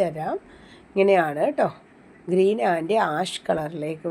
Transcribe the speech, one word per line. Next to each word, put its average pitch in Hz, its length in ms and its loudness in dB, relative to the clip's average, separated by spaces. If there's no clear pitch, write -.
തരാം. 170 340 -4
ഇങ്ങനെയാണ് 180 480 4
കേട്ടോ. 254 260 0
ഗ്രീൻ 196 260 4
and 165 200 -2
ആഷ് 165 400 -4
കളറിലേക്ക് 160 640 -4